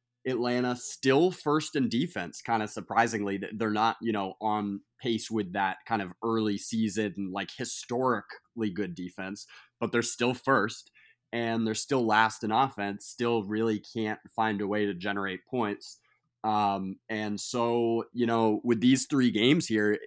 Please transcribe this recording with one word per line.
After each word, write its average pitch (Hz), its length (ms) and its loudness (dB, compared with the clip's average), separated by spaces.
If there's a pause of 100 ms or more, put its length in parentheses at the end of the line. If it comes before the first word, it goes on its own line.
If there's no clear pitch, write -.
(260)
Atlanta 123 500 0
still 139 560 2
first 151 440 -2
in 131 140 0
defense, 110 520 -4
kinda 110 260 0
surprisingly. 104 720 0
Th-, 98 160 -8
they're 110 140 0
not, 107 320 2
you 113 100 -2
know, 98 300 -2
on 104 400 -2 (180)
pace 113 300 -2
with 104 240 -2
that 95 320 0
kind 110 160 -2
of 90 120 -8 (100)
early 110 340 2
season, 101 720 -2
like, 98 260 -6
historically 120 1160 -2
good 92 200 -4
defense, 95 540 -10 (320)
but 113 120 -2
they're 117 100 2
still 120 320 0
first, 120 560 0 (440)
and 113 320 0
they're 110 80 0
still 127 320 0
last 110 380 4
in 107 80 0
offense, 104 540 0
still 117 380 0
really 107 360 0
can't 107 400 -4 (160)
find 110 260 0
a 101 60 -2
way 104 180 0
to 101 80 -2
generate 98 520 -4
points. 107 520 -4 (460)
Um, 101 540 0 (100)
and 107 320 -4
so, 117 760 0
you 120 120 0
know, 113 380 4
with 117 180 2
these 127 240 6
three 127 260 4
games 113 360 4
here, 107 400 2